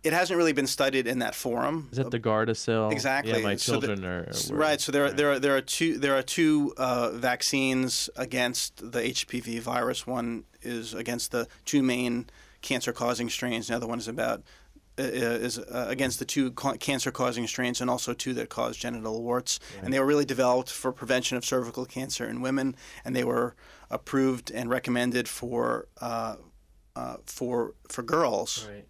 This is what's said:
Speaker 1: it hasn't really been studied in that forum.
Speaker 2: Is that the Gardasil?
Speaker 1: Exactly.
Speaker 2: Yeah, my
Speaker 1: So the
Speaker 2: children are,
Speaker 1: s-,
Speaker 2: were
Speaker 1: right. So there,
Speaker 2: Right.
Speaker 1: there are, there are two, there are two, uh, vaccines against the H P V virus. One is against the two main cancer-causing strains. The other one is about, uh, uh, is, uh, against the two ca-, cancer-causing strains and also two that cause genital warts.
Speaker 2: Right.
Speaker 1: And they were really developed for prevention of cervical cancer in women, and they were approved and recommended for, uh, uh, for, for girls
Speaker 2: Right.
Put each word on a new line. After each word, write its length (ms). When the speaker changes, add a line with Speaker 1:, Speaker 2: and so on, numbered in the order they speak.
Speaker 1:
it 80
hasn't 260
really 160
been 140
studied 400
in 120
that 160
forum. 560
Speaker 2:
Is 60
that 140
the 80
Gardasil? 720
Speaker 1:
Exactly. 480
Speaker 2:
Yeah, 40
my 120
Speaker 1:
So 240
the 80
Speaker 2:
children 180
are, 240
Speaker 1:
s-, 200
Speaker 2:
were 80
Speaker 1:
right. 240
So 100
there, 120
Speaker 2:
Right. 140
Speaker 1:
there 140
are, 80
there 160
are 60
two, 360
there 200
are 60
two, 540
uh, 340
vaccines 1040
against 760
the 80
H 280
P 120
V 200
virus. 480
One 360
is 320
against 380
the 160
two 200
main 440
cancer-causing 680
strains. 380
The 80
other 120
one 120
is 80
about, 360
uh, 60
uh, 20
is, 540
uh, 280
against 320
the 60
two 260
ca-, 260
cancer-causing 720
strains 320
and 100
also 240
two 200
that 160
cause 260
genital 480
warts. 360
Speaker 2:
Right. 100
Speaker 1:
And 80
they 60
were 60
really 200
developed 440
for 220
prevention 460
of 80
cervical 400
cancer 420
in 140
women, 340
and 100
they 80
were 320
approved 640
and 180
recommended 600
for, 580
uh, 340
uh, 300
for, 500
for 160
girls 680
Speaker 2:
Right. 200